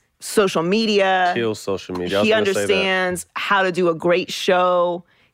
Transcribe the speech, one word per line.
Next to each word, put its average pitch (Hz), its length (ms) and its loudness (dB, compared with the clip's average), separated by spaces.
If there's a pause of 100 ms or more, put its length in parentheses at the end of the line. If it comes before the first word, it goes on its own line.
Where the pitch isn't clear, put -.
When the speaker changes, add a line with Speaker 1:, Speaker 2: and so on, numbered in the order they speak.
(200)
Speaker 1:
social 190 440 0
media. 190 720 2
Speaker 2:
Kills 113 240 -2
social 92 360 -6
media. 90 220 -2
I 101 40 2
was 220 60 2
Speaker 1:
He 214 60 2
Speaker 2:
gonna 214 120 2
say 196 80 0
that. 208 80 0
Speaker 1:
understands 190 640 -2 (100)
how 196 280 0
to 185 80 0
do 180 180 0
a 165 60 0
great 175 360 0
show. 180 720 0 (300)